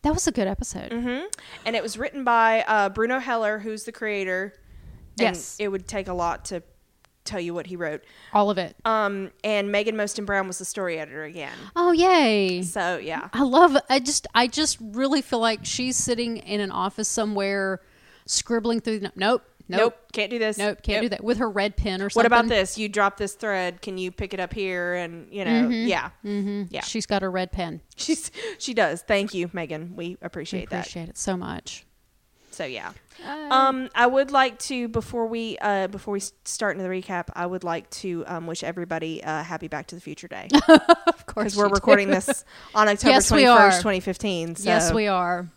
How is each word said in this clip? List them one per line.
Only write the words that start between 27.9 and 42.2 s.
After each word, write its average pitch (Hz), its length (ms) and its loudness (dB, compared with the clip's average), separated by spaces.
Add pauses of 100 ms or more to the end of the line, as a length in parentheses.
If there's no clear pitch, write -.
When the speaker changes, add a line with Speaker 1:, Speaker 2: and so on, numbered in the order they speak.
Speaker 2:
She's, - 340 -4 (280)
she - 160 -8
does. 170 280 0
Thank 202 320 -2
you, 175 180 -4
Megan. 165 440 -8
We 175 260 -10
appreciate 175 400 -10
Speaker 1:
We - 40 -12 (100)
Speaker 2:
that. - 40 -6
Speaker 1:
appreciate 165 300 -12
it - 80 -16
so 185 180 -4
much. - 480 -12 (680)
Speaker 2:
So, - 140 -10
yeah. 117 280 -10 (340)
Speaker 1:
Uh, 302 280 -10
Speaker 2:
Um, 262 400 2
I 240 120 4
would 269 240 2
like 262 300 2
to, 247 280 -6
before 226 380 -4
we, 226 320 -6
uh, 196 300 0
before 196 240 -8
we 196 80 -4
s-, - 120 -12 (120)
start 202 320 -4
into 190 100 -6
the 185 80 -4
recap, 185 400 -6
I 175 120 -6
would 180 180 -6
like 170 260 -4
to, 170 360 -8
um, 165 200 -8
wish 165 160 -8
everybody 165 600 -6
a 156 200 -6
happy 160 260 -10
Back 147 200 -10
to - 60 -16
the 180 80 -14
Future 151 260 -14
Day. - 200 -14 (100)
Speaker 1:
<laughs> - 100 4
Of - 580 6
course 214 260 -4
Speaker 2:
'Cause 208 40 -2
we're 208 80 4
Speaker 1:
you 202 60 4
do. 196 40 4
Speaker 2:
recording 196 340 6
this 190 360 0 (140)